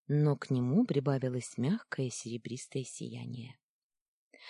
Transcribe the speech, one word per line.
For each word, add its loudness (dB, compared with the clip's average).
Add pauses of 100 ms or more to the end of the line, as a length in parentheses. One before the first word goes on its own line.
но 4
к -8
нему 4
прибавилось 0
мягкое 0
серебристое -8
сияние. -10 (920)